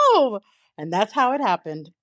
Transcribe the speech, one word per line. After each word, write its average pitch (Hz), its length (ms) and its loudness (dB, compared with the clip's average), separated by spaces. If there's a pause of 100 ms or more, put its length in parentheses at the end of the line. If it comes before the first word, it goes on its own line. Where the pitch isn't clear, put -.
(140)
go." 254 280 0 (360)
And 156 140 -12
that's 196 220 -2
how 262 200 0
it 285 80 -4
happened. 165 500 -6 (120)